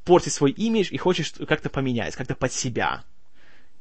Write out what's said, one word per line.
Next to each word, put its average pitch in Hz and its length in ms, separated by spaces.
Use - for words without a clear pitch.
портить 170 280
свой 139 180
имидж 220 400
и 135 60
хочет 175 280
что-, - 220
как-то - 220
поменять, 123 460
как-то - 200
под - 180
себя. 98 480